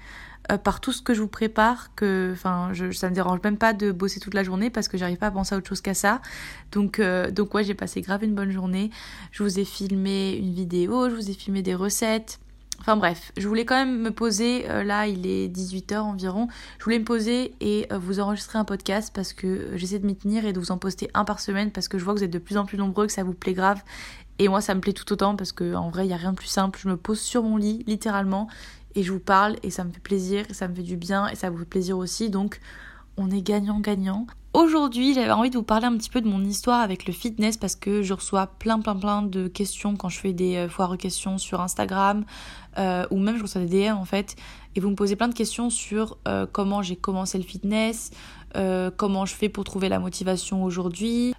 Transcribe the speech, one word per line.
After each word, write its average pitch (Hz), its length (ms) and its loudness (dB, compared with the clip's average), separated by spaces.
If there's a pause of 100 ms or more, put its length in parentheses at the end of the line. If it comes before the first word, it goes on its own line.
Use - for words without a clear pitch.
(500)
euh, 202 80 2
par 196 220 0
tout 262 100 -2
ce 247 100 -4
que 240 140 2
je 214 80 2
vous 208 60 -2
prépare 220 680 2
que, 185 380 2
enfin, 180 400 0
je, 185 180 -2
ça 185 180 -2
me 185 60 0
dérange 185 300 2
même 208 140 2
pas 226 160 4
de 202 180 2
bosser 190 260 -2
toute 190 160 -10
la 196 80 4
journée 185 280 0
parce 208 180 -2
que 190 100 -4
j'arrive 180 200 0
pas 214 100 0
à - 20 2
penser 196 240 -2
à 190 40 2
autre 180 100 -6
chose 190 140 -4
qu'à 196 120 0
ça. 208 260 2 (520)
Donc, 202 260 2
euh, 185 320 2
donc 196 240 0
ouais, 208 80 4
j'ai 202 120 0
passé 190 260 -4
grave 196 240 -2
une 214 100 2
bonne 196 160 0
journée. 190 400 0 (400)
Je - 140 -4
vous 196 160 0
ai 202 40 2
filmé 196 680 0
une 190 200 -2
vidéo, 185 560 2
je 233 60 0
vous 208 160 -4
ai - 20 -2
filmé 196 300 -2
des 185 140 0
recettes. 220 640 0 (400)
Enfin 220 160 4
bref, 175 400 0
je 185 100 -2
voulais 226 180 2
quand 254 120 4
même 262 240 2
me 226 100 0
poser, 226 580 0
euh, 208 140 0
là 208 240 2
il 185 180 -2
est 190 220 0
dix-huit 185 460 -6
heures 214 140 -2
environ, 196 420 -2 (320)
je - 40 -14
voulais 233 140 4
me 220 60 0
poser 233 560 0
et, 208 320 2
euh, 202 60 -2
vous 185 200 -2
enregistrer 202 400 -2
un 214 60 2
podcast 196 500 -2
parce - 200 -4
que, - 120 -6
euh, 190 300 -2
j'essaie 185 240 -2
de 196 60 0
m'y 196 100 0
tenir 214 300 0
et 208 60 0
de 185 60 -2
vous 180 140 -2
en 180 60 0
poster 190 360 -4
un 208 100 4
par 202 140 -2
semaine 202 320 0
parce 190 160 -4
que 196 100 -4
je 180 80 0
vois 196 80 0
que 208 60 2
vous 196 60 2
êtes 170 80 -2
de 175 80 -2
plus 202 160 -4
en 202 80 4
plus 196 140 -6
nombreux, 196 280 2
que 208 60 -2
ça 196 100 -2
vous 180 120 -2
plaît - 180 -2
grave. 190 320 4 (560)
Et 202 80 8
moi 190 120 6
ça 208 140 0
me 185 60 2
plaît 190 140 2
tout - 180 -4
autant 202 240 4
parce 190 160 -6
que 175 240 -2
en 170 140 -2
vrai 185 160 0
il 185 40 2
y 180 40 0
a - 20 -2
rien 180 160 -2
de 185 40 -2
plus - 120 -10
simple, 190 340 0
je 190 60 -2
me 185 80 2
pose 214 240 -2
sur 240 240 0
mon 220 120 2
lit 214 300 0
littéralement 202 600 0 (480)
et 196 80 2
je 180 80 0
vous 190 80 -2
parle 202 420 6
et 196 80 -4
ça 180 140 -4
me 175 80 -6
fait - 80 -14
plaisir 202 500 0
et 202 40 -8
ça 190 120 -4
me 180 80 -4
fait 180 80 -6
du 175 140 -4
bien 196 320 0
et - 80 -6
ça 185 140 -2
vous 170 80 -6
fait 170 80 -6
plaisir 185 320 0
aussi, 185 320 -2
donc 196 280 -2 (580)
on 190 140 0
est 196 120 0
gagnant-gagnant. 208 840 0 (280)
Aujourd'hui, 285 600 6
j'avais 233 160 4
envie 220 180 6
de 254 80 0
vous 226 60 2
parler 220 240 2
un 240 100 4
petit - 140 -4
peu 247 100 2
de 220 80 2
mon 196 160 2
histoire 240 360 2
avec 190 260 0
le 180 80 -2
fitness 220 420 0
parce 196 180 -2
que 202 280 0
je 190 100 0
reçois 190 360 0 (100)
plein, 220 220 2
plein, 214 160 0
plein 208 260 0
de 185 260 -2
questions 202 480 -2
quand 196 140 -4
je - 80 -8
fais 190 160 -2
des, 180 220 2
euh, 175 120 0
foires 175 220 0
aux 185 80 -4
questions 190 400 -4
sur 180 240 -2
Instagram, 196 640 2 (500)
euh, 185 340 0
ou 196 80 0
même 214 200 2
je 220 40 -4
reçois 190 200 -2
des 175 40 0
D 180 140 2
M 214 160 2
en 190 80 -2
fait. 196 320 -2 (380)
Et 196 60 0
vous 196 100 2
me 202 40 2
posez 202 220 2
plein 233 120 2
de 240 60 0
questions 233 360 -2
sur, 220 480 -2 (100)
euh, 190 220 0
comment 202 320 0
j'ai 180 140 -4
commencé 190 400 -2
le 185 80 -2
fitness, 220 640 -2 (460)
euh, 185 380 2
comment 196 320 0
je - 80 -6
fais 208 160 0
pour 202 140 -6
trouver 190 260 0
la 190 80 2
motivation 185 640 0
aujourd'hui, 190 760 0